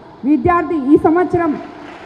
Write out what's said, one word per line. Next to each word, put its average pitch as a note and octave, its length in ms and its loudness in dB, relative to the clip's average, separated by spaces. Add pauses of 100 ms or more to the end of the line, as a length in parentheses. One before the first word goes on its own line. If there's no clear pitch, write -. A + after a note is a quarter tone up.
(260)
విద్యార్థి D4+ 680 0
ఈ D#4 40 6
సంవత్సరం E4+ 640 0 (440)